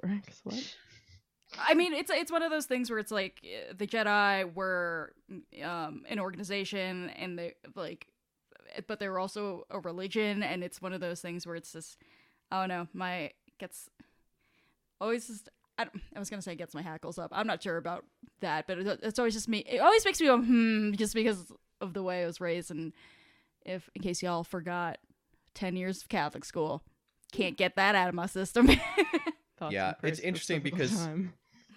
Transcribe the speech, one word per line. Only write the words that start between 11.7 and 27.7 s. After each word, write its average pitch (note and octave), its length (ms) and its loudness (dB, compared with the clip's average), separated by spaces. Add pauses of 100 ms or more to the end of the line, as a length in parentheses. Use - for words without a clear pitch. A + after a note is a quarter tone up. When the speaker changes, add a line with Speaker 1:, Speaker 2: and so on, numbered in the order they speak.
Speaker 2:
just, - 240 -16 (540)
I F#3+ 80 -2
don't F#3+ 120 0
know, F3 220 -4
my, F3+ 380 -4 (280)
gets, - 300 -14 (1120)
always A3+ 280 -2
just, G#3+ 200 -14 (300)
I A#3 60 -2
don't, - 180 -10 (120)
I - 40 -10
was G3 120 -8
gonna G3+ 100 -8
say F3 140 -10
gets E3 200 -10
my D3+ 60 -8
hackles E3 380 -10
up. E3 160 -8
I'm G#3+ 120 0
not F#3+ 160 -2
sure F3 140 -2
about E3+ 300 -6 (340)
that, D#3 260 -2
but F3+ 120 -4
it, G3 240 -2
it's G#3+ 160 -2
always A#3 160 2
just A3 120 -6
me. A3 120 2
It - 200 -2
always G#4 280 10
makes F#4+ 120 2
me D#4+ 80 4
go, B3 120 10
"Hmm," A3+ 540 6
just G#3 220 0
because G#3+ 380 0 (300)
of F#3 100 -6
the F#3+ 100 -4
way F3+ 200 -2
I E3+ 40 0
was E3+ 140 -6
raised, F3 300 -2
and D#3+ 240 -6 (680)
if, F#3 320 -10
in - 60 -10
case F3 220 -2
y'all F3 200 0
forgot, F3 540 -4 (560)
ten F#3 240 -4
years F#3 240 -2
of - 80 -16
Catholic D3+ 380 -2
school, D#3 360 -2 (480)
can't - 280 -2
get F3+ 180 2